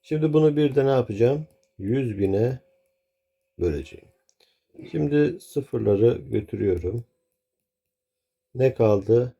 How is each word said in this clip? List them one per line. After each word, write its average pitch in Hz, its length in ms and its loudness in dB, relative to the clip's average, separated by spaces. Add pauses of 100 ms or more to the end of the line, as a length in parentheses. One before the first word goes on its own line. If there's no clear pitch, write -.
Şimdi 151 320 -2
bunu 151 240 4
bir 143 180 0
de 135 100 4
ne 135 40 2
yapacağım? 127 580 0 (300)
Yüz 107 420 -4
bine 107 400 0 (1000)
böleceğim. 76 480 -6 (840)
Şimdi 147 480 0
sıfırları 113 800 0
götürüyorum. 104 880 -4 (1500)
Ne 131 180 2
kaldı? 110 680 2